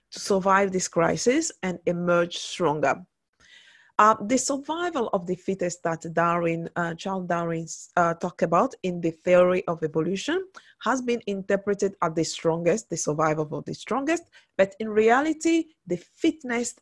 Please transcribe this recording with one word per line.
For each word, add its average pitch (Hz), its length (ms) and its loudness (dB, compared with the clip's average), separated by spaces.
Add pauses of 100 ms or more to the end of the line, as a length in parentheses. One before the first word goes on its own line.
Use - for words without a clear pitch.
(120)
to - 60 -14
survive 196 540 2
this 185 160 -2
crisis 170 640 2 (100)
and 185 220 -4
emerge 175 540 0
stronger. 151 680 0 (920)
Uh, 214 160 8 (120)
the 254 100 2
survival 294 800 -2
of 180 120 -2
the 180 80 -2
fittest 185 480 -6
that 165 300 -4
Darwin, 170 640 0
uh, 170 160 -2
Charles 190 340 -6
Darwin, 170 400 -2 (300)
uh, 170 160 4
talked 175 300 -4
about 180 400 2
in 175 180 -4
the 165 100 0
theory 180 580 4
of 165 140 -4
evolution 185 640 -2 (360)
has 254 180 0
been 240 260 -2
interpreted 196 760 -2
as 170 100 0
the 160 100 0
strongest, 170 680 0
the 170 80 -4
survival 156 540 -2
of 147 120 -8
the - 80 -10
strongest. 285 520 -2 (340)
But 190 220 4
in 220 100 -6
reality, 302 800 2 (180)
the 175 100 -2
fitness 233 840 -4